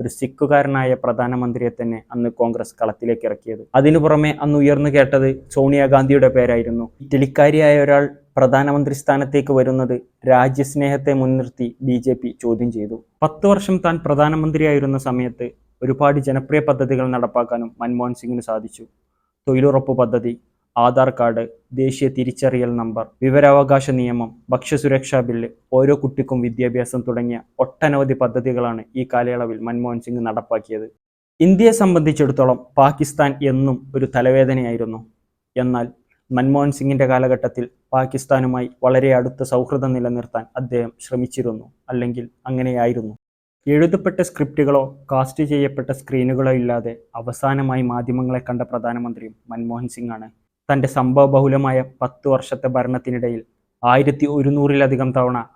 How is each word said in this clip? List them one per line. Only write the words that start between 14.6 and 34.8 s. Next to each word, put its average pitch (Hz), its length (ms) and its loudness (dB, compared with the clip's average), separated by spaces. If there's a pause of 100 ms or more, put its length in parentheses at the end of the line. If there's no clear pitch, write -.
സമയത്ത് 123 520 -6 (320)
ഒരുപാട് 143 380 0
ജനപ്രിയ 135 400 -2
പദ്ധതികൾ 131 480 0
നടപ്പാക്കാനും 120 720 -4
മൻമോഹൻ 123 340 -4
സിംഗിന് 120 260 -8
സാധിച്ചു. 113 460 -10 (640)
തൊഴിലുറപ്പ് 135 440 2
പദ്ധതി, 120 480 -2 (380)
ആധാർ 123 420 4
കാർഡ്, 117 280 -2 (240)
ദേശീയ 131 360 -2
തിരിച്ചറിയൽ 127 680 -2
നമ്പർ, 113 300 -4 (160)
വിവരാവകാശ 139 680 4
നിയമം, 120 460 -2 (140)
ഭക്ഷ്യസുരക്ഷാ 135 720 0
ബില്ല്, 117 280 -4 (240)
ഓരോ 135 220 4
കുട്ടിക്കും 135 460 -4
വിദ്യാഭ്യാസം 120 680 -4
തുടങ്ങിയ 120 320 -4 (180)
ഒട്ടനവധി 135 560 0
പദ്ധതികളാണ് 120 720 -2 (120)
ഈ 127 180 -4
കാലയളവിൽ 120 440 -2
മൻമോഹൻ 120 420 -6
സിംഗ് 120 260 -6
നടപ്പാക്കിയത്. 110 640 -6 (500)
ഇന്ത്യയെ 190 300 6
സംബന്ധിച്ചിടത്തോളം 151 960 2 (120)
പാകിസ്ഥാൻ 143 640 2
എന്നും 135 540 -2
ഒരു 131 180 -2
തലവേദനയായിരുന്നു. 123 920 0 (500)